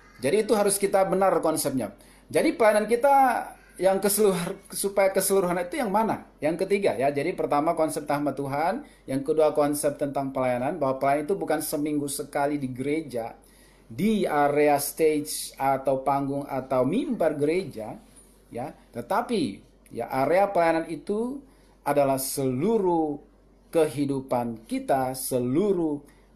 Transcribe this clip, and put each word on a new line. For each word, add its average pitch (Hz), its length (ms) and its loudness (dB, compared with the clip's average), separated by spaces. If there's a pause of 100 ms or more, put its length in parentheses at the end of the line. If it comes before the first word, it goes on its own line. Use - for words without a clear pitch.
(180)
Jadi 185 240 0
itu 214 160 0
harus 202 220 2
kita 190 260 2
benar 185 320 2
konsepnya. 147 560 -2 (320)
Jadi - 320 2
pelayanan 214 320 4
kita 254 240 4 (640)
yang 190 240 2
keseluruh-, 196 720 0
supaya 196 400 2
keseluruhan 190 480 2
itu 302 160 -6
yang 208 160 -2
mana? 196 320 0 (160)
Yang 165 240 0
ketiga 175 320 0
ya. 139 160 0
Jadi 143 240 -2
pertama 151 400 0
konsep 156 320 0
tahmat 143 240 -2
Tuhan, 139 480 -4 (240)
yang 135 160 -4
kedua 151 320 2
konsep 147 400 0
tentang 135 400 -4
pelayanan, 131 480 -2
bahwa 131 160 0
pelayanan 147 320 0
itu 196 80 0
bukan 156 240 -2
seminggu 147 480 -4
sekali 143 480 -4
di 135 80 -6
gereja, 127 720 -6 (480)
di 185 400 0
area 147 560 4
stage - 720 0
atau 135 480 0
panggung 139 480 0
atau 131 320 0
mimbar 175 560 0
gereja, 143 560 -2 (560)
ya. 120 240 -10 (160)
Tetapi 175 720 -2 (320)
ya 113 160 -6
area 165 400 2
pelayanan 165 400 2
itu 214 480 -6 (480)
adalah 139 320 2
seluruh 156 1040 0 (480)
kehidupan 135 960 -2
kita, 135 480 -2
seluruh 151 880 0 (340)